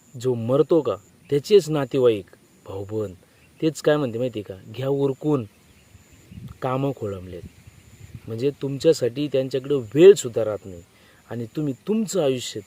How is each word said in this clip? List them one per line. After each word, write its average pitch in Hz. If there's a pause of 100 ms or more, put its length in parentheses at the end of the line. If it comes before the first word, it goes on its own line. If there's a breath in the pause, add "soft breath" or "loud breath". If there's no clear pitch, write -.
(220)
जो 123
मरतो 135
का, 113 (340)
त्याचेच 151
नातेवाईक, 127 (420)
भाऊबंद, 98 (460 soft breath)
तेच 160
काय 151
म्हणते 123
माहिती 120
आहे 101
का? 104
"घ्या 127
उरकून, 139 (1160)
कामं 131
खोळंबलेत." 92 (880)
म्हणजे 113 (100)
तुमच्यासाठी 139
त्यांच्याकडे 135
वेळसुद्धा 131
राहत 104
नाही 90 (460 soft breath)
आणि 117 (100)
तुम्ही 151 (140)
तुमचं 196
आयुष्य 127